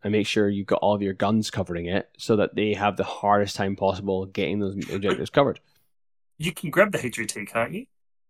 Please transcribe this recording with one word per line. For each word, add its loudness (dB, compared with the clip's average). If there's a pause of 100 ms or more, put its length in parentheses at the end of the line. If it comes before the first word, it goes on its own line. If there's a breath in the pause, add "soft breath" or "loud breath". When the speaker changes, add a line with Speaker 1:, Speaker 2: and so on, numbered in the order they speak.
Speaker 1:
and -2
make 2
sure 2
you've -4
got 2
all 4
of -2
your -2
guns 2
covering -4
it -2
so 2
that 2
they 2
have 0
the 0
hardest 2
time -2
possible -2
getting -4
those -2
Speaker 2:
<laughs> -8
Speaker 1:
objectives -2
covered. 4 (760)
Speaker 2:
You -4
can -8
grab 4
the -2
H -6
V -4
T, -8
can't -2
you? -8 (440)